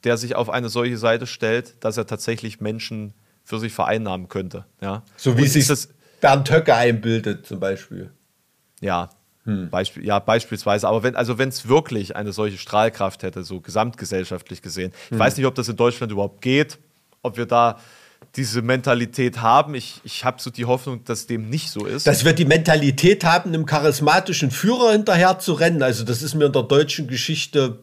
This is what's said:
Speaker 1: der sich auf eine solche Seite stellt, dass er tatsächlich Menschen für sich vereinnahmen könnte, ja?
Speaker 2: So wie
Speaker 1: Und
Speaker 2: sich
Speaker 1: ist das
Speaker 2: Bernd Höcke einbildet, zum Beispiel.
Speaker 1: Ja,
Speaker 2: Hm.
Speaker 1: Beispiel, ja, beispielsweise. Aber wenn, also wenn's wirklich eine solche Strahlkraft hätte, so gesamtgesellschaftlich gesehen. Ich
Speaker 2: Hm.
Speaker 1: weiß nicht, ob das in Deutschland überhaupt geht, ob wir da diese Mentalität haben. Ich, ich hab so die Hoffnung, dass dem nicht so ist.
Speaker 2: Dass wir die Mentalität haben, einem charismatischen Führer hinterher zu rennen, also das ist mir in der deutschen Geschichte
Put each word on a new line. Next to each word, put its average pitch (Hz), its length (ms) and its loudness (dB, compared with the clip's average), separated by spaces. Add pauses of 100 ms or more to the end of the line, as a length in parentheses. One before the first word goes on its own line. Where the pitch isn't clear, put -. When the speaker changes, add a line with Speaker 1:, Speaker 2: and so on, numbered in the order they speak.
Speaker 1:
der 120 140 2
sich 120 180 -6
auf 113 140 -2
eine 120 200 -2
solche 120 280 -2
Seite 117 300 0
stellt, 117 560 -4
dass 110 140 -2
er 110 80 -4
tatsächlich 113 560 -6
Menschen 107 520 -8 (300)
für - 160 -8
sich 110 140 -6
vereinnahmen 92 560 -4
könnte, 92 360 -8 (160)
ja? 98 220 -8 (140)
Speaker 2:
So 123 200 2
wie 139 60 6
Speaker 1:
Und 143 40 4
Speaker 2:
sich 143 140 4
Speaker 1:
ist 135 80 2
das - 200 -2 (320)
Speaker 2:
Bernd 139 300 4
Höcke 160 240 6
einbildet, 113 720 0
zum 98 120 -12
Beispiel. 95 520 -6 (680)
Speaker 1:
Ja, 90 300 -2 (360)
Speaker 2:
Hm. 92 240 -4
Speaker 1:
Beispiel, 92 360 -4
ja, 101 140 2
beispielsweise. 104 680 0
Aber 107 160 0
wenn, 123 140 0
also 117 200 -2
wenn's 127 300 -4
wirklich 117 480 0
eine 104 160 -8
solche 101 260 -4
Strahlkraft 104 680 -2
hätte, 92 200 -10
so 92 160 -12
gesamtgesellschaftlich 92 1000 -6
gesehen. 90 320 -10 (120)
Ich - 60 -12
Speaker 2:
Hm. 113 80 -4
Speaker 1:
weiß 123 160 4
nicht, 135 100 0
ob 131 100 0
das 120 120 -4
in 117 80 -4
Deutschland 117 380 0
überhaupt 101 280 -4
geht, 139 380 0 (440)
ob 113 120 -6
wir 117 100 -4
da 120 340 2 (580)
diese 120 240 -2
Mentalität 120 800 0
haben. 143 340 4
Ich, - 300 -12
ich - 180 -12
hab 127 160 -2
so - 100 -10
die 120 140 -10
Hoffnung, 127 400 -2
dass - 240 -8
dem 110 220 -6
nicht 151 220 -6
so 104 140 -6
ist. - 220 -2
Speaker 2:
Dass 139 160 4
wir 160 80 6
die 160 140 2
Mentalität 160 800 4
haben, 175 240 2
einem 160 160 -2
charismatischen 151 840 2
Führer 233 440 2
hinterher 185 460 4
zu 175 140 -2
rennen, 165 300 2
also 117 220 0
das 120 160 -2
ist 151 140 -6
mir 151 100 4
in 139 80 2
der 131 100 2
deutschen 147 440 2
Geschichte 135 760 -2